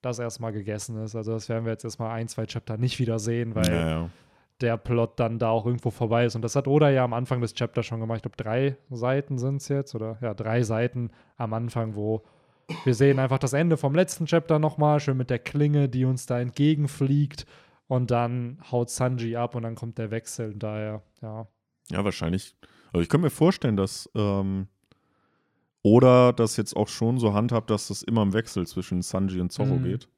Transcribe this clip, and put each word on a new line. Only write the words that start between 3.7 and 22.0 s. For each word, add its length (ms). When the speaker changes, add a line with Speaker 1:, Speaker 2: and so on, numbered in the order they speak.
Speaker 2:
Ja, 160
ja. 220
Speaker 1:
der 160
Plot 420
dann 200
da 100
auch 180
irgendwo 240
vorbei 360
ist. 100
Und 60
das 140
hat 120
Oda 220
ja 140
am 100
Anfang 260
des 140
Chapters 320
schon 140
gemacht. 180
Ich 40
glaub, 140
drei 400
Seiten 480
sind's 300
jetzt, 260
oder? 260
Ja, 140
drei 280
Seiten 480
am 180
Anfang, 420
wo 260
wir 100
sehen 240
einfach 200
das 160
Ende 240
vom 160
letzten 320
Chapter 320
nochmal, 420
schön 180
mit 120
der 80
Klinge, 500
die 160
uns 220
da 140
entgegenfliegt. 1040
Und 220
dann 480
haut 200
Sanji 460
ab 180
und 80
dann 120
kommt 220
der 140
Wechsel. 420
Und 100
daher, 400
ja. 240
Speaker 2:
Ja, 140